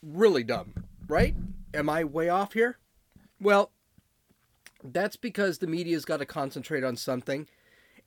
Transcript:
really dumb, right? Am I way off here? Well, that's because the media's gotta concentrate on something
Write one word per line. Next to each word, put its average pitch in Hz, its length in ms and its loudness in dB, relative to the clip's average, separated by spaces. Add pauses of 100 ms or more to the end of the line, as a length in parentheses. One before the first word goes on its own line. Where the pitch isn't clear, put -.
really 160 400 4
dumb, 113 420 -6 (220)
right? 175 280 4 (380)
Am 151 160 -2
I 160 160 0
way 160 240 -2
off 190 240 0
here? 233 240 2 (640)
Well, 202 300 6 (1120)
that's 175 320 -2
because 196 420 -2
the 180 80 -4
media's 165 380 -2
gotta 147 220 -4
concentrate 139 580 -4
on 123 120 -2
something 135 520 -4 (580)